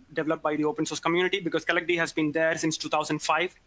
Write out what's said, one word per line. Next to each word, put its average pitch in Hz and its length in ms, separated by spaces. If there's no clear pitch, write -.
developed 156 300
by 151 140
the 151 100
open 151 180
source 151 160
community, 180 400
because 160 240
Collect 170 220
D 170 100
has 165 160
been 151 200
there 160 260
since 160 180
two 147 140
thousand 151 300
five. 165 340